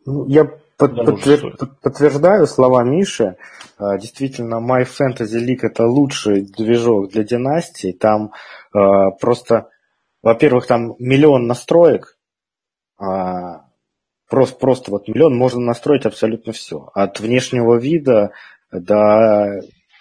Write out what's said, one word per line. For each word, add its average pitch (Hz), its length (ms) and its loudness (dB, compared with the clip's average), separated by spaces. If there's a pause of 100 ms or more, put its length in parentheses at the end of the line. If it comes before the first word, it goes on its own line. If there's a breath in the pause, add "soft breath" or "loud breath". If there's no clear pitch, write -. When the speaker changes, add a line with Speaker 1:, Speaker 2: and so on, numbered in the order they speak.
Speaker 1:
ну, 135 240 -8
я 147 160 4 (320)
под-, 131 180 0
Speaker 2:
Да, 120 100 -4
Speaker 1:
подтвер-, 117 380 2
Speaker 2:
может, - 140 -12
стоит. - 20 -20
Speaker 1:
под-, - 220 -14
подтверждаю 147 680 2
слова 127 360 2
Миши. 123 540 -2 (420 loud breath)
А, 101 200 -4
действительно, 117 580 -10
My 123 280 0
Fantasy 117 540 -6
League 120 240 -4
это 117 240 -2
лучший 120 560 0
движок 110 720 -2
для 110 100 -2
династий. 120 680 -6
Там, 107 400 0 (400 loud breath)
а, 98 400 4
просто, 117 560 -2 (540 soft breath)
во-первых, 123 440 2
там 117 320 -2
миллион 131 480 4
настроек. 143 720 2 (800)
А, 90 680 -8 (640)
просто, 127 300 0
просто 131 320 -2
вот 101 180 -8
миллион, 127 280 2
можно 123 240 0
настроить 123 460 -2
абсолютно 113 480 -4
все. - 400 -16
От 98 260 -4
внешнего 120 580 0
вида 127 540 0 (380 loud breath)
до 104 920 2 (400)